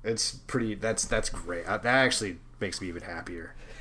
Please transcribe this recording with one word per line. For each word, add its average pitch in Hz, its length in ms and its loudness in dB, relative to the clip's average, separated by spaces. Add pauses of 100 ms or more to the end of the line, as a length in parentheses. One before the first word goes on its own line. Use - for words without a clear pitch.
It's 113 300 0
pretty, 113 420 0
that's, 107 300 0
that's 110 240 2
great. 87 360 -4
Uh, 101 120 2
that 120 160 4 (120)
actually 98 320 2 (220)
makes 95 220 -2
me 95 60 -2
even 87 160 -6
happier, 82 520 -8 (260)